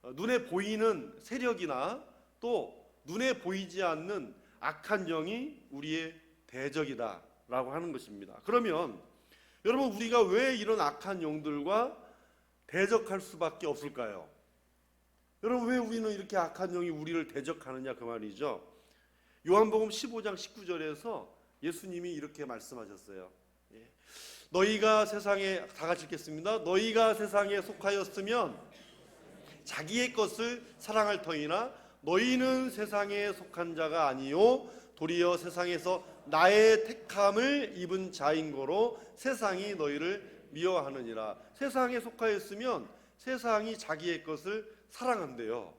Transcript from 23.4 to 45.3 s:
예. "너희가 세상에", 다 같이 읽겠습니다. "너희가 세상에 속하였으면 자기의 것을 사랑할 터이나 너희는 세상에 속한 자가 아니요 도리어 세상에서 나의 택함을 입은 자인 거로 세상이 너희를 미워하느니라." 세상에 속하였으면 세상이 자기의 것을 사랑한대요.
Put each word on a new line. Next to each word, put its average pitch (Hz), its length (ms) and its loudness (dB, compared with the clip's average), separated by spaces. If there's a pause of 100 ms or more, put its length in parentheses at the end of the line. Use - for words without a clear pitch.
예. 110 140 -20 (640)
"너희가 214 540 6
세상에", 196 640 0
다 - 200 -8
같이 165 180 0
읽겠습니다. 160 540 -4
"너희가 220 560 4
세상에 202 460 2
속하였으면 196 1000 -2 (1040)
자기의 233 500 -2
것을 226 500 -2 (140)
사랑할 208 460 0
터이나 185 500 -2 (280)
너희는 254 680 2
세상에 202 640 -2
속한 175 420 -6
자가 160 320 2
아니요 151 640 4 (260)
도리어 175 420 2
세상에서 175 680 -2 (200)
나의 208 580 10
택함을 220 920 2
입은 180 340 -4
자인 151 400 0
거로 180 480 0 (160)
세상이 208 600 -2
너희를 160 760 -4
미워하느니라." 139 880 -2 (160)
세상에 254 440 0
속하였으면 220 880 -4 (300)
세상이 226 600 -2
자기의 165 460 -4
것을 175 480 -8 (200)
사랑한대요. 120 880 -4